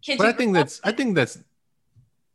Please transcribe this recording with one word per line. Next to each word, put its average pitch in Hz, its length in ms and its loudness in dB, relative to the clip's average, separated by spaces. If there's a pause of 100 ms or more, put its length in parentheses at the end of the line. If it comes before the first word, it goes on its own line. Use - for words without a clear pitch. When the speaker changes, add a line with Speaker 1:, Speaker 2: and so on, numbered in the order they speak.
Speaker 1:
kids - 180 -4
Speaker 2:
But 208 80 4
Speaker 1:
who - 20 6
Speaker 2:
I 226 80 -2
think 226 160 0
Speaker 1:
grew 170 80 4
up 135 60 0
Speaker 2:
that's, - 180 -18
I 220 80 0
think 240 220 -2
that's, 131 220 0 (960)